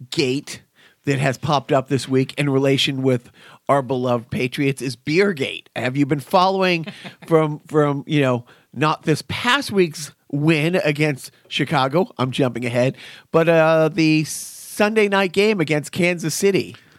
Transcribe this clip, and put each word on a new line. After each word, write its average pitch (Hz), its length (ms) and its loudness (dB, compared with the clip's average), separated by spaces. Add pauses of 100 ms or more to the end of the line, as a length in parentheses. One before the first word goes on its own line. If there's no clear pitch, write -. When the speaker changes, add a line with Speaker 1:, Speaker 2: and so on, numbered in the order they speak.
Speaker 1:
gate 139 520 -2 (420)
that 139 160 0
has 135 180 0
popped 143 320 -2
up 135 180 2
this 135 200 -2
week 131 280 0
in 143 140 0
relation 135 520 0
with 127 280 0 (380)
our 139 140 4
beloved 123 480 -2
Patriots 135 520 -2
is 127 140 -6
Beergate. 151 680 -2 (100)
Have 127 200 -4
you 143 100 4
been 147 140 0
following 185 680 2 (200)
Speaker 2:
<laughs> - 220 -20
Speaker 1:
from, 156 400 2
from, 147 400 2
you 147 120 2
know, 127 260 0 (260)
not 151 320 -2
this 156 240 0
past 254 420 -2
week's 170 420 -2 (200)
win 156 440 0
against 151 540 -2 (160)
Chicago, 143 720 -2
I'm 127 140 -2
jumping 123 340 -2
ahead, 123 300 0 (340)
but, 165 180 2
uh, 160 440 4
the 156 320 2
Sunday - 840 -2
night 196 240 0
game 208 280 2
against 147 320 -2
Kansas 175 420 -2
City? 160 400 0 (240)